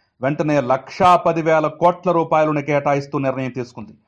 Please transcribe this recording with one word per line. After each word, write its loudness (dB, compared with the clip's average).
వెంటనే 0
లక్షా 2
పదివేల 0
కోట్ల 0
రూపాయలను 0
కేటాయిస్తూ -2
నిర్ణయం -4
తీసుకుంది. -12